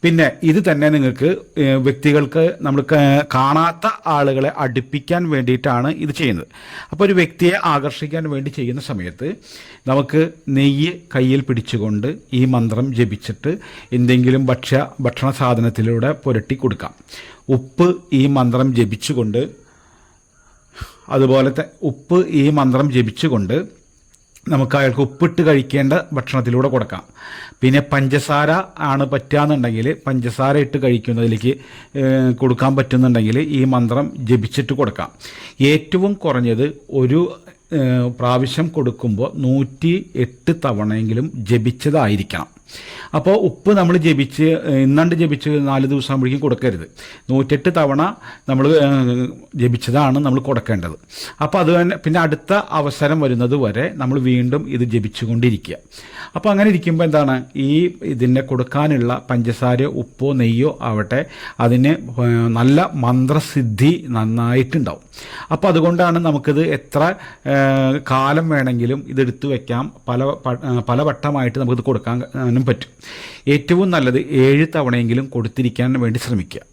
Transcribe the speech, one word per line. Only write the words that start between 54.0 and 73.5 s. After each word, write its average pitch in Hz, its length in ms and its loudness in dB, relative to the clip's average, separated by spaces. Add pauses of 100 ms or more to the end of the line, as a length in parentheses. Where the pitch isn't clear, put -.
നമ്മൾ 131 160 0 (120)
വീണ്ടും 127 340 0 (120)
ഇത് 120 80 0 (100)
ജപിച്ചുകൊണ്ടിരിക്കുക. 113 840 -2 (600)
അപ്പോൾ 214 160 -2
അങ്ങനെ 208 200 4
ഇരിക്കുമ്പോൾ 170 340 0
എന്താണ്, 147 280 2 (340)
ഈ - 20 2 (420)
ഇതിനെ 127 360 2
കൊടുക്കാനുള്ള 127 640 0 (160)
പഞ്ചസാരയോ 123 600 0 (140)
ഉപ്പോ - 240 -6 (140)
നെയ്യോ 117 300 2 (180)
ആവട്ടെ, 110 320 -2 (440)
അതിന്, 123 280 4 (320)
ഏഹ്, 117 240 2 (100)
നല്ല 143 300 4 (160)
മന്ത്രസിദ്ധി 127 880 2 (240)
നന്നായിട്ടുണ്ടാവും. 117 840 0 (500)
അപ്പോൾ 208 180 0
അതുകൊണ്ടാണ് 170 460 2 (100)
നമുക്കിത് 151 360 0 (140)
എത്ര, - 240 -4 (520)
ഏഹ്, 135 420 2 (160)
കാലം 139 340 2 (100)
വേണമെങ്കിലും 127 440 0 (140)
ഇതെടുത്ത് 131 400 -2
വയ്ക്കാം, 127 320 -4 (240)
പല 127 140 -2 (220)
പ-, 123 240 -4
ഏഹ്, 123 200 -2
പല 123 200 0
വട്ടമായിട്ട് 131 540 -2
നമുക്കിത് 120 260 -2
കൊടുക്കാനും 123 640 -2 (120)
പറ്റും. - 240 -4 (640)